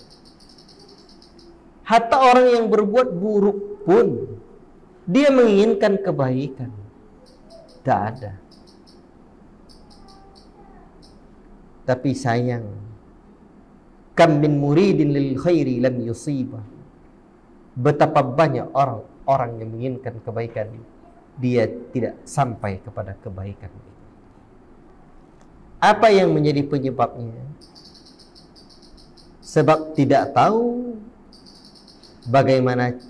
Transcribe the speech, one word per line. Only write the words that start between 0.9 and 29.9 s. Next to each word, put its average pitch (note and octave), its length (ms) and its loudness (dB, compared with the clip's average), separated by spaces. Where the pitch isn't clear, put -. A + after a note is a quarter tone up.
Hatta A#3 320 4
orang B3+ 380 8
yang A#3 160 2
berbuat G#3+ 380 2
buruk G3+ 640 -2
pun - 540 2
dia C4+ 300 4
menginginkan G#3+ 680 4
kebaikan. C3+ 720 -4
Tidak A2 180 0
ada. G#2 320 -8
Tapi B2+ 320 -2
sayang, A#2+ 480 -4
kam E3 240 4
min D3 240 0
muridin D3+ 480 2
lil C#3 260 -2
khairi C3 460 0
lam B2 180 0
yusibah. A#2 640 -8
Betapa D3 480 2
banyak C3 480 -2
orang, B2+ 320 -2
orang C3 320 -2
yang A2+ 160 -12
menginginkan A#2+ 480 -10
kebaikan, A2+ 480 -8
dia B2 240 0
tidak A2 320 -6
sampai G#2+ 560 -6
kepada G2 400 -14
kebaikan G2 480 -14
itu. - 260 -20
Apa G#3 320 4
yang F#3 160 4
menjadi D3 320 2
penyebabnya? B2 800 -4
Sebab D#3 560 0